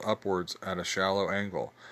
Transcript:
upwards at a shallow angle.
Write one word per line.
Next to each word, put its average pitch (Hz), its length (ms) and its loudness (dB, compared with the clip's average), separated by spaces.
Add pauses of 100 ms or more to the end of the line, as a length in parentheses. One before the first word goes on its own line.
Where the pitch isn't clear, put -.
upwards 98 560 0
at 92 160 -4
a 87 60 -2
shallow 95 480 2
angle. 95 420 -2 (180)